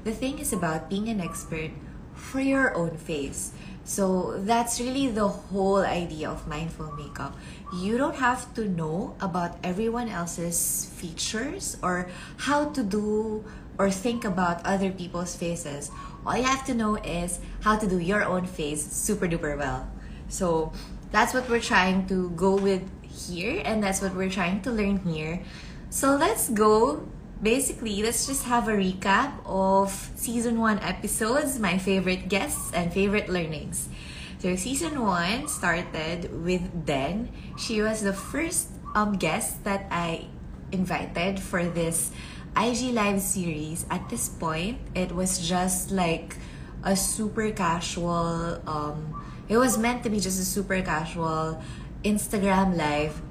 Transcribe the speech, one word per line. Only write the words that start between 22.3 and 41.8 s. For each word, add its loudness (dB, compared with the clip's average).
go 6
with 4
here, -4
and 2
that's 2
what 0
we're 0
trying 0
to -2
learn 2
here. -2
So 4
let's 2
go. 6
Basically, 2
let's 0
just -2
have 2
a 4
recap 4
of 4
season 0
one 4
episodes, 0
my 2
favorite 2
guests, 0
and 0
favorite 2
learnings. -2
So 0
season -2
one 2
started -2
with 0
Den. 0
She 0
was 0
the 2
first, -2
um, 4
guest 0
that -2
I -2
invited 0
for 0
this 0